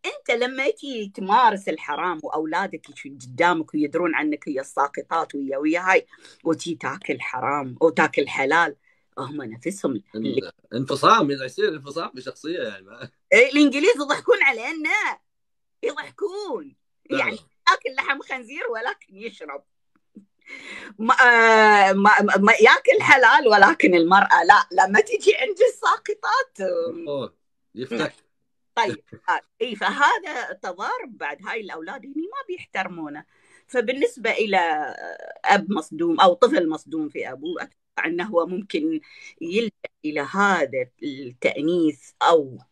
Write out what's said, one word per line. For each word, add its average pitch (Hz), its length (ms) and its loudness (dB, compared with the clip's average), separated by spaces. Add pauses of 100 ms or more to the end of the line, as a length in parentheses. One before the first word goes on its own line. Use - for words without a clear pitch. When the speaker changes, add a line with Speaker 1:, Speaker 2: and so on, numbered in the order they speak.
Speaker 1:
أنت 554 260 -8
لما 262 380 -2
تي 233 460 -10
تمارس 208 540 2
الحرام 160 540 -6
وأولادك 165 680 -6
يجون 139 320 -20
قدامك 160 520 -2
ويدرون 156 420 -2
عنك 147 340 -4
هي 131 100 -6
الساقطات 143 760 -6
ويا، 139 220 -8
ويا 170 340 -2
هاي، 170 140 2 (380)
وتي 165 320 -4
تاكل 135 460 -8
حرام 131 600 -6
وتاكل 156 460 2
حلال، 147 480 0 (420)
هم 135 240 -10
نفسهم 127 540 -8
Speaker 2:
إن-، 101 60 -8 (140)
Speaker 1:
اللي 113 360 -6 (220)
Speaker 2:
انفصام، 143 580 2
يصير 139 380 -4
انفصام 151 440 -10
بالشخصية 135 460 -12
يعني. 104 500 -12 (240)
Speaker 1:
إي، 247 160 8
الإنجليز 294 460 4
يضحكون 294 480 0
علينا. 302 760 -4 (640)
يضحكون. 349 920 -8 (340)
Speaker 2:
لا، 277 100 -4
Speaker 1:
يعني - 120 -2
Speaker 2:
لا. 220 60 -12
Speaker 1:
تاكل - 580 -2
لحم 277 260 -6
خنزير 262 500 -12
ولكن 226 460 -10
يشرب. 165 460 -16 (1400)
ما، 226 140 0
آه، 220 800 8
ما، 202 280 6
ما، 202 160 2
ما 208 160 6
ياكل 311 480 6
حلال 262 460 6
ولكن 202 480 6
المرأة 170 480 4
لا، 185 420 4
لما 196 140 2
تيجي 427 360 0
عند 427 220 -4 (120)
الساقطات، 427 920 -4
آه. 170 500 -6
Speaker 2:
أوه، 131 240 -8 (400)
يفتح. 139 400 -8 (600)
Speaker 1:
طيب، 127 280 -4 (260)
آه، 160 120 -2 (200)
إي، 233 140 -6
فهذا 269 760 -2
التضارب 220 680 -10
بعد 147 280 -10
هاي 220 160 -8
الأولاد 185 440 -14
هني 277 100 -18
ما 453 320 -10
بيحترمونه. 175 800 -10 (420)
فبالنسبة 254 640 -2
إلى 196 260 0 (880)
أب 196 260 2
مصدوم 160 480 -4
أو 180 140 6
طفل 175 360 2
مصدوم 151 400 -8
في 123 220 -10
أبوه، 151 300 -12
أتوقع - 440 -10
أنه 170 180 -4
هو 170 220 -2
ممكن 165 540 -4 (420)
يلجأ 202 300 -4 (340)
إلى 147 260 -4
هذا 156 560 0 (160)
التأنيث 143 1080 -4 (120)
أو 139 360 2 (140)